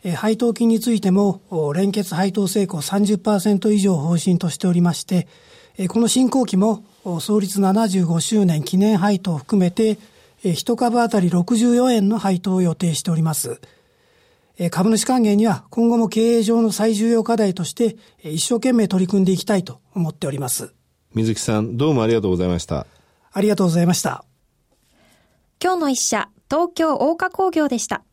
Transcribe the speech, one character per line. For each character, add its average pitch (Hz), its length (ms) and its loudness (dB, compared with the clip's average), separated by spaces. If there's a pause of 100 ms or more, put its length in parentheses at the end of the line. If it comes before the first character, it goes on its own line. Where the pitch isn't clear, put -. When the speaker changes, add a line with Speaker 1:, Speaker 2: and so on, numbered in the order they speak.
Speaker 1:
え 180 80 -4
ー、 - 20 -2
配 214 220 0
当 233 160 0
金 226 160 2
に 226 120 2
つ 233 120 -2
い 214 80 0
て 196 100 0
も、 196 300 2 (100)
お、 156 220 -2
連 190 180 0
結 190 240 -4
配 185 180 0
当 196 160 0
成 196 160 0
功 175 180 -6
三 202 220 0
十 208 120 0
パ 208 200 0
ー 190 40 0
セ 208 140 2
ン 196 60 0
ト 214 120 2
以 208 80 2
上 196 140 2
を 160 40 -2
方 165 200 0
針 175 200 0
と 175 120 -2
し - 80 -10
て - 80 -4
お 180 60 2
り 175 80 2
ま 175 140 2
し - 100 -10
て、 180 220 -2 (500)
え 196 80 -6
ー、 180 40 -4
こ 226 120 0
の 233 80 2
新 254 220 2
興 254 160 2
期 190 100 -2
も、 214 280 2 (200)
お、 175 160 -6
創 208 200 0
立 190 200 -4
七 202 280 2
十 185 180 0
五 170 140 0
周 208 240 0
年 156 200 2
記 - 120 -4
念 208 220 4
配 196 220 0
当 185 140 -4
を 151 40 -6
含 196 220 -2
め 175 100 2
て、 214 280 0 (440)
え 190 80 -2
ー、 - 20 0
一 233 240 -2
株 240 220 0
当 233 100 2
た 214 120 0
り 175 100 2
六 180 260 0
十 240 180 2
四 247 180 2
円 208 160 2
の 220 100 0
配 190 220 0
当 185 160 -2
を 185 60 2
予 165 120 0
定 165 200 -2
し - 80 -6
て - 80 -4
お 165 40 2
り 160 80 0
ま 160 120 -2
す。 - 260 -8 (1000)
え 175 80 -2
ー、 170 40 0
株 190 200 0
主 220 140 0
還 254 180 0
元 208 140 4
に 214 100 4
は 175 240 -2
今 233 180 0
後 233 80 2
も 226 120 0
経 226 300 2
営 226 40 2
上 226 200 2
の 220 100 0
最 220 220 0
重 214 140 0
要 233 140 2
課 233 140 0
題 202 180 2
と 185 80 -6
し 151 100 -6
て、 226 240 -2 (280)
え 156 60 -10
ー、 - 20 -8
一 165 120 -4
生 240 100 -2
懸 240 180 0
命 226 160 2
取 185 180 0
り - 20 -6
組 190 140 2
ん - 20 4
で 190 80 2
い 180 40 2
き 185 80 -6
た 208 120 0
い 185 60 0
と - 180 -14 (140)
思 170 160 -2
っ - 20 -12
て - 140 -10
お 135 40 -4
り 139 80 -8
ま 143 100 -6
す。 - 260 -8 (400)
Speaker 2:
水 110 220 0
木 - 40 -10
さ 107 200 -2
ん、 113 160 -4
ど 143 140 0
う 151 40 2
も 120 80 2
あ 110 40 2
り 113 80 2
が 113 60 2
と 101 80 -2
う - 20 2
ご 90 60 0
ざ 90 80 0
い 90 40 0
ま 87 100 0
し - 80 -8
た。 - 200 -6 (460)
Speaker 1:
あ 196 80 -4
り 202 80 2
が 208 80 2
と 196 80 0
う - 40 2
ご 165 40 0
ざ 170 80 2
い 170 60 2
ま 175 80 2
し - 80 -4
た。 - 220 -6 (1400)
Speaker 3:
今 370 120 0
日 359 60 -2
の 302 100 -2
一 262 60 0
社、 - 320 -4 (220)
東 349 240 0
京 320 180 0
桜 294 240 0
花 370 140 -4
工 381 200 -2
業 311 180 0
で 247 100 -2
し - 80 -8
た。 - 160 -8 (100)